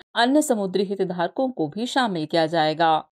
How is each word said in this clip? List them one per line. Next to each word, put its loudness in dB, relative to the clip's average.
अन्य 4
समुद्री 0
हितधारकों -2
को -4
भी -6
शामिल -2
किया 2
जाएगा। 2